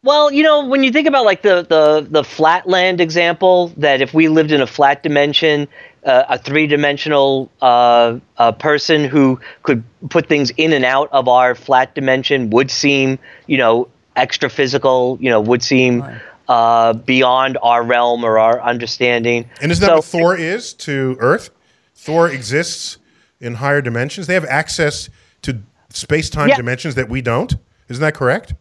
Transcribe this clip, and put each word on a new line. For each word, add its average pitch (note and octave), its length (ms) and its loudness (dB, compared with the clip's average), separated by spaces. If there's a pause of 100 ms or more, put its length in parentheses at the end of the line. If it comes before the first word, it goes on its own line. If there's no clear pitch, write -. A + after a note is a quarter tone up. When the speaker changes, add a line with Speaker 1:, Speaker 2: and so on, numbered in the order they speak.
Speaker 1:
Well, D4 280 4
you D4 120 2
know, D4+ 200 4
when C4+ 200 0
you B3+ 80 0
think D4+ 160 2
about, C4+ 160 2
like, G3+ 180 2
the, F3+ 260 2
the, D3+ 400 4
the D3 140 0
flatland F3+ 760 0
example, F3 760 2
that C#3+ 240 0
if C3 140 -2
we D#3+ 140 4
lived D#3 240 2
in C#3+ 80 2
a B2 80 0
flat C#3+ 340 0
dimension, D3 640 0 (400)
uh, C3 220 4
a B2+ 100 -4
three-dimensional, C#3+ 1120 -2 (100)
uh, A#2+ 580 4 (180)
uh, A#2 160 2
person D3+ 520 -2
who C3+ 360 2 (240)
could A#2+ 180 0 (280)
put D#3+ 180 -2
things C#3+ 280 0
in D#3+ 160 0
and C3 120 0
out C3+ 260 0
of C3 160 0
our B2+ 300 4
flat C3 400 0
dimension C3 540 0
would C3 200 2
seem, C3+ 480 0 (300)
you C3+ 100 0
know, A#2+ 300 2 (260)
extra C3+ 340 -2
physical, C3 720 -2
you B2+ 80 -2
know, A2+ 120 2
would A#2+ 240 0
seem, B2+ 380 2
Speaker 2:
Right. A2+ 180 -14 (300)
Speaker 1:
uh, A#2 440 2
beyond B2+ 680 0
our A#2+ 220 2
realm A#2+ 420 0
or A2 140 2
our A2+ 240 2
understanding. A#2+ 840 -2 (160)
Speaker 3:
And D3 100 -2
isn't F3 120 0
that G3 60 2
Speaker 1:
So E3 80 6
Speaker 3:
what D#3 100 0
Thor E3+ 300 0
is F3 380 -8
to C3+ 460 -4
Earth? C3+ 300 0 (440)
Thor E3 360 0
exists C3 680 -6 (420)
in A#2+ 180 -12
higher C#3 260 -2
dimensions. C3 460 -6
They F3+ 60 -2
have F3 120 -2
access - 640 -4 (320)
to B2 160 -8 (320)
space-time D3+ 580 -4
Speaker 1:
Yeah. C#4 80 2
Speaker 3:
dimensions B2 380 -6
that A#2+ 160 -4
we C3 100 -6
don't. B2 340 -2 (360)
Isn't A#2+ 100 -10
that D3+ 140 -2
correct? C#3 460 -4